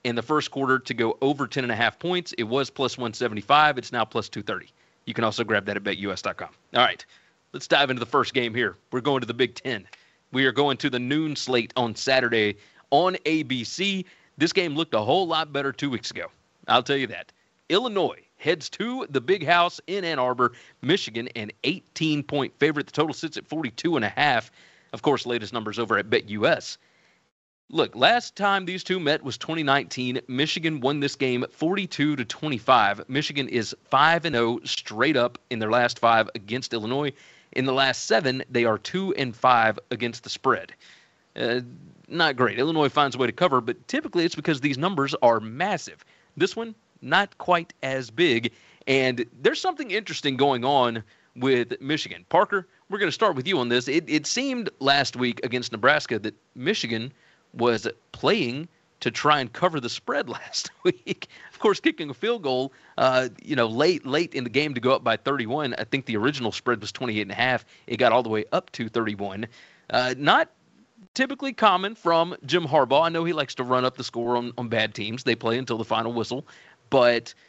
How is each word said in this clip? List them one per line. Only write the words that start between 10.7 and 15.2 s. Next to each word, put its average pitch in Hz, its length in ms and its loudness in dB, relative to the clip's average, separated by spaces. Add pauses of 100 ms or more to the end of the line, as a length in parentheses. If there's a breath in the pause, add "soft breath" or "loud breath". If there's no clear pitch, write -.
to 135 120 -2
the 123 100 -2
noon 147 360 -2
slate 123 400 -2
on 117 200 0
Saturday 117 640 2 (340 soft breath)
on 180 340 4
A 156 180 0
B 127 200 -6
C. 190 420 -4 (320 soft breath)
This 151 160 0
game 170 220 0
looked 160 180 -4
a 110 80 2
whole 165 260 2